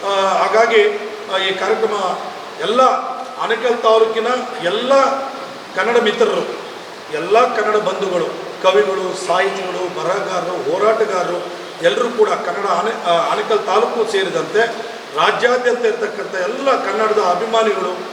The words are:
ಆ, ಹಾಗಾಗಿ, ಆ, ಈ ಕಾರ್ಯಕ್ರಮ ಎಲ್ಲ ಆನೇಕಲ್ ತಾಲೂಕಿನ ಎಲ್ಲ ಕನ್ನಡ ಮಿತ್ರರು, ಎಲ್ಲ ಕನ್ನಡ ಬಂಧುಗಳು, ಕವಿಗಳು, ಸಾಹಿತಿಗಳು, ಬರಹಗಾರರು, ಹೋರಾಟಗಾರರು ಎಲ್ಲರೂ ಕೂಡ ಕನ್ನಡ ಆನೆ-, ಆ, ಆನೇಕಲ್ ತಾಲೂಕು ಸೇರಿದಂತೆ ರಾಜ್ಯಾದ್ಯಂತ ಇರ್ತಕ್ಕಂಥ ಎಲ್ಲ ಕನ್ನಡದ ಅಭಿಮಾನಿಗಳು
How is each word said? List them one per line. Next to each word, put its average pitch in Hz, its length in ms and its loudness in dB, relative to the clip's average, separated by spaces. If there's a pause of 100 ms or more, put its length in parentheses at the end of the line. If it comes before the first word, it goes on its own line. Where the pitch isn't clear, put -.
ಆ, - 20 -2 (220)
ಹಾಗಾಗಿ, 202 800 4 (220)
ಆ, 190 40 0
ಈ 190 160 0
ಕಾರ್ಯಕ್ರಮ 202 600 0 (460)
ಎಲ್ಲ 220 200 2 (580)
ಆನೇಕಲ್ 226 420 0
ತಾಲೂಕಿನ 226 460 4 (360)
ಎಲ್ಲ 226 300 0 (840)
ಕನ್ನಡ 220 220 2
ಮಿತ್ರರು, 208 500 2 (680)
ಎಲ್ಲ 214 420 2
ಕನ್ನಡ 214 200 0
ಬಂಧುಗಳು, 185 760 -2 (120)
ಕವಿಗಳು, 190 640 2
ಸಾಹಿತಿಗಳು, 180 760 -2
ಬರಹಗಾರರು, 185 680 -2
ಹೋರಾಟಗಾರರು 190 720 0 (380)
ಎಲ್ಲರೂ 233 260 2
ಕೂಡ 208 200 2
ಕನ್ನಡ 180 360 -2
ಆನೆ-, 185 400 0
ಆ, 165 280 2
ಆನೇಕಲ್ 208 260 0
ತಾಲೂಕು 214 520 0
ಸೇರಿದಂತೆ 180 540 0 (520)
ರಾಜ್ಯಾದ್ಯಂತ 240 680 2
ಇರ್ತಕ್ಕಂಥ 202 500 -2
ಎಲ್ಲ 240 500 0
ಕನ್ನಡದ 214 340 0
ಅಭಿಮಾನಿಗಳು 202 760 0 (160)